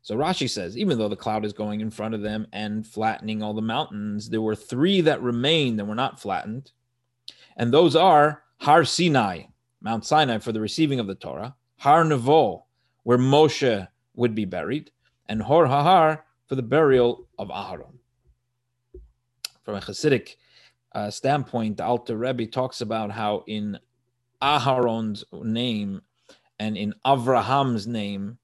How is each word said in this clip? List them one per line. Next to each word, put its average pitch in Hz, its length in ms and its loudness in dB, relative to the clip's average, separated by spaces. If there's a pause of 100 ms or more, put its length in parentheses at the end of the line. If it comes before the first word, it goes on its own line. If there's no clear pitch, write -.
So 107 140 -6
Rashi 151 340 -2
says, 95 260 -8
even 160 220 0
though 107 100 0
the 104 80 -4
cloud 107 300 -4
is 104 80 -6
going 107 260 -6
in 107 100 -6
front 110 240 -8
of 104 60 -6
them 107 320 -6
and 107 340 -8
flattening 110 560 -4
all 107 120 -6
the 110 80 -4
mountains, 107 640 -6
there 110 140 -2
were 107 120 -2
three 175 460 0
that 151 220 0
remained 123 580 0
and 101 80 -6
were 107 60 -6
not 127 260 -4
flattened. 107 520 -8 (840)
And 120 160 0
those 156 240 6
are 151 460 6 (160)
Har 151 260 6
Sinai, 127 600 0 (360)
Mount 107 240 -4
Sinai 147 320 2
for 110 160 -6
the 107 80 -4
receiving 139 400 0
of 104 60 -4
the 95 80 -8
Torah, 92 400 -12 (240)
Har 156 260 6
Nevo, 135 600 2 (400)
where 120 120 4
Moshe 131 720 4 (260)
would 117 200 0
be 107 100 -2
buried, 92 460 -6 (400)
and 110 100 -4
Hor 156 260 4
Hahar 156 540 4 (280)
for 135 60 -6
the 131 80 -4
burial 127 640 2 (120)
of 101 100 -8
Aharon. 95 480 -12 (1700)
From 104 120 -8
a 95 40 -8
Hasidic, 127 560 -2 (560)
uh, 104 180 -6
standpoint, 120 680 -2
the 85 80 -6
Alter 117 320 -2
Rebbe 120 280 -4
talks 127 360 -6
about 110 280 -6
how 104 360 -4
in 104 320 -8 (640)
Aharon's 123 920 0
name 107 680 -6 (560)
and 107 180 -6
in 104 180 -6 (120)
Avraham's 123 800 2
name 104 580 -8